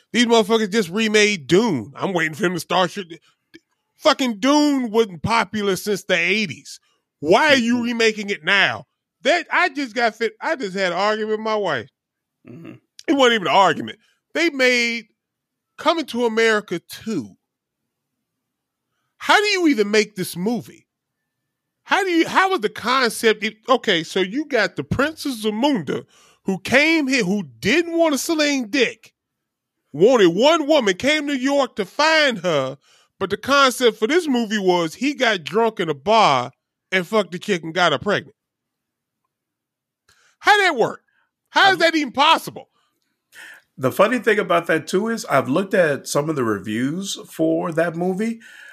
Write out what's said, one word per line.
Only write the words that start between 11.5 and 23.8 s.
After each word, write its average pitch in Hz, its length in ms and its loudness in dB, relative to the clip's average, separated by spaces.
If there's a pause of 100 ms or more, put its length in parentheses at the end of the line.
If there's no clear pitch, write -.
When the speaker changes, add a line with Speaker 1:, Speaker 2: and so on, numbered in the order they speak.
Speaker 1:
wife. 160 340 -4 (600)
Speaker 2:
Mm-hmm. 160 240 -18 (340)
Speaker 1:
It 330 60 2
wasn't 247 220 4
even 180 120 -2
an 139 60 0
argument. 156 460 2 (340)
They 330 160 0
made 240 580 -2 (680)
Coming 320 300 -2
to 240 180 -4
America 220 540 0
two. 135 560 -10 (1800)
How 339 220 2
do 415 80 0
you 370 200 2
even 214 240 2
make 214 240 0
this - 200 -8
movie? 185 520 -6 (960)
How 359 200 0
do 381 60 -2
you, 339 180 2
how 339 240 0
was 359 100 -2
the 208 80 -2
concept? 226 720 0
It, 214 140 -6 (120)
okay, 214 340 2